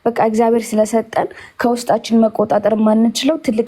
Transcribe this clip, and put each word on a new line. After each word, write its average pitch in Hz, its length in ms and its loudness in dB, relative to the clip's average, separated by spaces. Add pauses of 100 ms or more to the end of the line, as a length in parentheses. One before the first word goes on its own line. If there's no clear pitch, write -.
በቃ 233 180 -2
እግዚአብሔር 226 400 2
ስለሰጠን 220 640 -2 (300)
ከውስጣችን 233 640 0
መቆጣጠር 214 540 0
የማንችለው 226 640 0
ትልቅ 226 300 -2